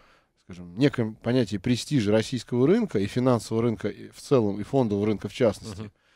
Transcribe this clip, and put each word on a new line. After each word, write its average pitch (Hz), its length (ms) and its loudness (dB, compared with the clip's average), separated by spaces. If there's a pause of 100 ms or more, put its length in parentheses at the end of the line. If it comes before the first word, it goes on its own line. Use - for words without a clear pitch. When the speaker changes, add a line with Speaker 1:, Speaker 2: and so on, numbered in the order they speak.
(440)
Speaker 1:
скажем, 87 340 -18
неком 117 380 0
понятии 117 420 0
престижа 117 540 0
российского 120 560 0
рынка 208 320 2
и 101 60 0
финансового 117 580 0
рынка 110 240 -2
и 107 220 -14
в - 100 -20
целом, 107 400 2
и 107 40 -8
фондового 107 420 2
рынка 107 220 -2
в - 60 -14
частности. 104 480 0
Speaker 2:
Мгм. 107 100 -16 (240)